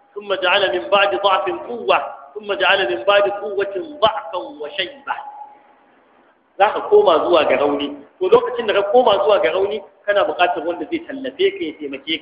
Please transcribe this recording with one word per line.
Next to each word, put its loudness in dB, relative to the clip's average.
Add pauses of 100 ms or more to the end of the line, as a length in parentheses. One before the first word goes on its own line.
(160)
thumma -4
ja'ala 2
min -4
ba'di 2
dha'fin 0
quwwa, -2 (320)
thumma -8
ja'ala 2
min -4
ba'di 4
quwwatin -6
dha'fan -2 (160)
wa -10
shayba." -8 (1400)
Za 4
ka -4
koma 6
zuwa 4
ga 2
rauni. 0 (300)
To, -2
lokacin 2
da 0
ka 2 (100)
koma 6
zuwa 4
ga 2
rauni, -2 (240)
kana 2
buƙatar 0
wanda -6
zai -4
tallafe -2
ka, -14
ya -6
taimake -8